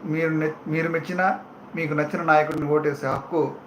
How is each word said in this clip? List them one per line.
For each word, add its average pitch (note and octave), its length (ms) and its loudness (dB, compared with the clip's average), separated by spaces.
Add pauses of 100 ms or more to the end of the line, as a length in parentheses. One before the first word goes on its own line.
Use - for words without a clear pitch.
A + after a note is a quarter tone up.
మీరు D#3+ 240 0
నె-, D#3 220 0 (160)
మీరు D#3+ 220 0
మెచ్చిన, F3+ 480 0 (380)
మీకు D#3 180 -2
నచ్చిన D3+ 280 0
నాయకుడిని D3+ 480 4
ఓటేసే D3 380 2
హక్కు C#3 440 0 (160)